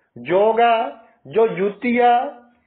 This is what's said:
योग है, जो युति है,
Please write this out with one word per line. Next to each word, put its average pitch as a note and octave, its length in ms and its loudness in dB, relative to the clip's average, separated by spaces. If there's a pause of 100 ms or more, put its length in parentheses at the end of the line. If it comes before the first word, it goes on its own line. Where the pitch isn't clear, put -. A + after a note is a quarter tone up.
(180)
योग G3 420 0
है, A#3 320 0 (340)
जो F#3 300 0
युति G3+ 400 -4
है, A#3+ 420 0 (280)